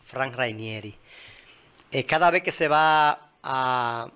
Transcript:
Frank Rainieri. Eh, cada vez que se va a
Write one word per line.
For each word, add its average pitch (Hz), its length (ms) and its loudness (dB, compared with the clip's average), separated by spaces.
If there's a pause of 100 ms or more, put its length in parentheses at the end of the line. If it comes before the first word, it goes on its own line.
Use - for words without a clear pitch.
Frank 131 320 -8
Rainieri. 110 600 -8 (960)
Eh, 135 140 -4
cada 170 260 4
vez 180 120 2
que 180 100 -6
se 160 160 -2
va 151 640 2 (120)
a 127 720 -4